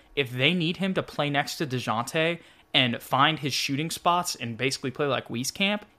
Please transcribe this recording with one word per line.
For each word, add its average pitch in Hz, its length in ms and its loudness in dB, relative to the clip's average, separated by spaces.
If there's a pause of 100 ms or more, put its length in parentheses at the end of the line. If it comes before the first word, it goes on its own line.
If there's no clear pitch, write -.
(160)
if 131 160 0
they 135 220 4
need 170 240 0
him 190 160 0
to 151 100 0
play 147 260 -2
next 139 280 -2
to 156 100 -2
DeJounte 131 720 -2 (340)
and 120 280 4
find 143 380 2
his 135 140 -2
shooting 151 380 -2
spots 175 440 0
and 117 220 -8
basically 131 340 -2
play 147 160 -2
like 120 200 0
Wieskamp, 196 540 -2 (180)